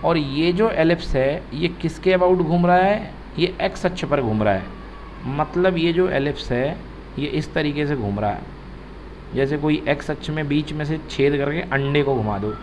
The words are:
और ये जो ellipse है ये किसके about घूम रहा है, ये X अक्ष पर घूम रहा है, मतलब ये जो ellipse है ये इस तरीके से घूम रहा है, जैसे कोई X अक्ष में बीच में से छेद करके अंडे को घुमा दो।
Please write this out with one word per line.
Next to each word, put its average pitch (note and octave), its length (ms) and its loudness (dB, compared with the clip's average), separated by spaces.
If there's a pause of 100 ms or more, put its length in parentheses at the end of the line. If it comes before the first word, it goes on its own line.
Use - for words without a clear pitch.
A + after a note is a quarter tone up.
और E3 140 4
ये D3+ 360 2
जो G#3+ 180 4
ellipse E3 440 2
है C#3 280 2 (100)
ये D#3 140 -2 (140)
किसके F#3 320 2
about F3+ 280 4
घूम F3 240 4
रहा F3+ 120 6
है, G3+ 340 2 (260)
ये E3 240 0
X F#3+ 240 -4
अक्ष - 200 -2
पर C#3+ 160 0
घूम G#2+ 220 0
रहा G#2 100 4
है, F#2+ 100 -2 (680)
मतलब E3+ 480 2
ये E3 160 4
जो F3+ 180 4
ellipse C#3 400 -2
है C3+ 260 0 (420)
ये C#3+ 100 -2
इस D3+ 240 -4
तरीके D3 340 0
से D3 80 0
घूम G#2 240 -2
रहा G#2 120 0
है, - 100 -6 (960)
जैसे C#3 220 0
कोई D3+ 320 2
X D3 220 -2
अक्ष - 180 -6
में D3+ 180 -4
बीच D3 260 0
में D3+ 120 -4
से D3+ 140 -2 (100)
छेद C#3+ 280 2
करके C#3+ 240 0 (100)
अंडे C#3 320 2
को C3+ 120 2
घुमा G#2+ 240 0
दो। G#2 240 -2